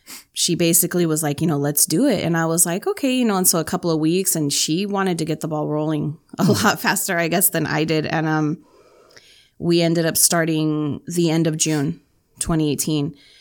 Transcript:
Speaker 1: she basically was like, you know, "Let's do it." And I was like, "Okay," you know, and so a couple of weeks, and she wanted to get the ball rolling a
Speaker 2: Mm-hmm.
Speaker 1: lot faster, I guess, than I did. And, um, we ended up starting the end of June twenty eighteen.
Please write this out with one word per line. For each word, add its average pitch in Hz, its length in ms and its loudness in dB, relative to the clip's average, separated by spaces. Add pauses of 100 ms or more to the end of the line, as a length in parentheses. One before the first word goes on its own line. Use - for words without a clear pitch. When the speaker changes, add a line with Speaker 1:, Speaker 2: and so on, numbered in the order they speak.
(340)
Speaker 1:
she - 220 -2
basically 170 500 2
was 156 160 0
like, 147 200 -2
you 160 40 0
know, 151 120 2
"Let's 143 280 0
do 214 220 2
it." 226 160 2
And 165 120 0
I 165 120 2
was 165 180 2
like, 180 220 -4
"Okay," 277 260 0
you 254 120 2
know, 202 120 2
and 185 100 2
so 180 120 2
a 156 40 0
couple 175 280 -2
of 160 80 2
weeks, 175 360 0
and 147 160 0
she 175 360 -2
wanted 190 320 0
to 160 60 -2
get 156 160 -4
the 165 60 -6
ball 151 200 -2
rolling 151 500 -2 (220)
a - 40 0
Speaker 2:
Mm-hmm. 107 220 4
Speaker 1:
lot - 160 2
faster, 196 380 0
I 165 80 0
guess, 170 220 2
than 156 180 -2
I 151 160 0
did. 160 240 0
And, 160 180 -2
um, 156 400 -2 (920)
we 170 240 2
ended 165 240 2
up 165 100 -2
starting 156 880 0
the 170 240 0
end 160 160 2
of 156 100 0
June 156 460 -2 (380)
twenty 156 320 0
eighteen. 143 440 -2 (260)